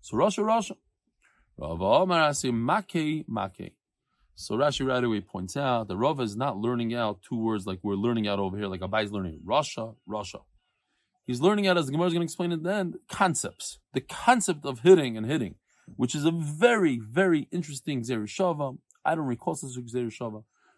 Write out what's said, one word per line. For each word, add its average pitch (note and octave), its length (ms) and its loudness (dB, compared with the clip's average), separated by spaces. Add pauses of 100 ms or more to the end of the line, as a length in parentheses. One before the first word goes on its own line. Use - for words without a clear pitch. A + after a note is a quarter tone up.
So - 160 -6
Rasha, G3+ 260 2
Rasha. A3 320 0 (840)
Rav E2 240 -6
Amar D#3+ 480 4
Asir, C#3 220 -2
Make, D#3 800 -2
Make. G2 440 -6 (640)
So - 200 -6
Rashi C#3 320 0
right B2+ 160 0
away A2+ 180 0
points F#2 340 -10
out B2 340 -2
that F2+ 60 -4
Rava C3+ 280 0
is G#2 120 -4
not A#2+ 220 -4
learning A#2 380 -2
out A2 260 -2
two - 160 -6
words A2 300 -2
like F#2 160 -6
we're G2+ 100 0
learning A2 340 0
out G2+ 120 0
over G2 180 -2
here, G#2 80 -4
like F#2+ 140 -6
Abai G2 240 0
is G2+ 80 -4
learning F2+ 340 -6
Rasha, A2+ 500 -2 (140)
Rasha. G#2 320 -8 (840)
He's B2 120 -4
learning G3+ 280 4
out, F3+ 100 4
as D#3+ 80 2
the C3 60 -6
Gemara E3 160 0
is E3+ 60 0
gonna E3+ 120 0
explain F3 260 -4
at D#3+ 120 -4
the F3 100 -2
end, F#3+ 240 -2 (100)
concepts. - 680 -2 (160)
The C3 80 -2
concept F#3+ 640 2
of C3 140 -4
hitting C#3 380 8
and A2 100 -4
hitting, B2+ 260 -2 (420)
which B2+ 200 0
is D3 100 0
a E3 60 6
very, E3 640 4
very D3 540 2
interesting D3 500 -4
Gzeir A2+ 220 -2
Shava. D3 560 -2 (260)
I D#3 80 2
don't D#3+ 140 -2
recall B2 260 -2
such C3 240 -10
a B2 40 -8
Gzeir A#2+ 260 -4
Shava. G#2+ 360 -10 (340)